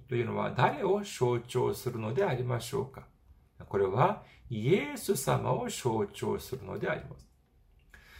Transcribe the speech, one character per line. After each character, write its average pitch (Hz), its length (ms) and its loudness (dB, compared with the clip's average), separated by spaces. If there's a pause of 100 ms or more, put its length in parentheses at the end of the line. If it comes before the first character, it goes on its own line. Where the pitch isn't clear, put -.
と 123 60 -4
い 117 80 2
う - 20 2
の 104 140 -2
は 104 180 0
誰 277 260 4
を 202 220 2
象 123 360 2
徴 120 340 0
す - 160 -4
る 113 80 -6
の 110 160 -2
で 196 100 2
あ 165 100 2
り 123 80 -2
ま 120 160 0
し - 140 -8
ょ - 80 -2
う - 60 -2
か？ - 200 -16 (600)
こ - 80 -2
れ 98 80 4
は 135 380 2 (260)
イ 113 240 2
エ 277 240 2
ス - 180 0
様 123 380 0
を 247 160 -2
象 110 380 0
徴 104 320 -4
す - 180 -8
る 101 80 -12
の 95 140 -8
で 156 100 -2
あ 165 60 0
り - 100 -10
ま - 140 -16
す。 - 100 -20 (920)